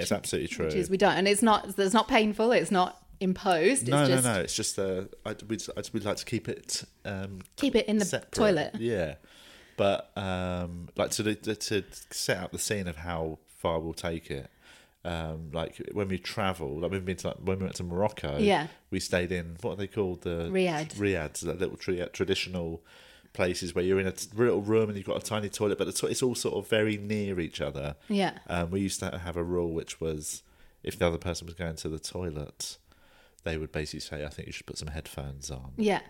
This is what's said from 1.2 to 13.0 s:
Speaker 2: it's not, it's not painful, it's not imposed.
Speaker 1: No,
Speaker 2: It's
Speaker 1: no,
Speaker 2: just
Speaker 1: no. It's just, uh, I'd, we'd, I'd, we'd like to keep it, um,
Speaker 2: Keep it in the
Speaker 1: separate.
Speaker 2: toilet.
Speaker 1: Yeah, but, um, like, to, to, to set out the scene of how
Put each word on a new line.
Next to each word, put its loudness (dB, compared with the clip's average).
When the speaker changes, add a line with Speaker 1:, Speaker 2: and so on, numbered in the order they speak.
Speaker 2:
it's 4
not, 4
it's 4
not 6
painful, 4
it's 4
not 4
imposed. 4
Speaker 1:
No, 6
Speaker 2:
It's 8
Speaker 1:
no, 8
Speaker 2:
just 4
Speaker 1:
no. 4
It's -2
just, -2
uh, 2
I'd, -6
we'd, -2
I'd, -6
we'd -2
like 0
to -6
keep -4
it, -6
um, -6
Speaker 2:
Keep 2
it 2
in 2
the 4
Speaker 1:
separate. -4
Speaker 2:
toilet. 4
Speaker 1:
Yeah, 0
but, 2
um, -2
like, 2
to, 2
to, -2
to -2
set 0
out -6
the -4
scene -2
of -4
how -4